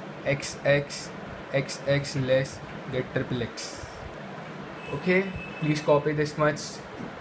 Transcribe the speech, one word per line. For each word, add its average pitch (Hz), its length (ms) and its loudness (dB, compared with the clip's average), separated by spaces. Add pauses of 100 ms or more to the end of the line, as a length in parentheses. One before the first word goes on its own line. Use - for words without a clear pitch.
(260)
X 143 400 0
X, 143 440 2 (440)
X 139 340 0
X 139 300 2
less, 131 420 4 (320)
get 127 220 0
triple 127 300 0
X. - 420 -6 (1080)
Okay, 180 320 4 (340)
please 151 220 2
copy 151 320 6
this 147 240 0
much. 151 240 4 (600)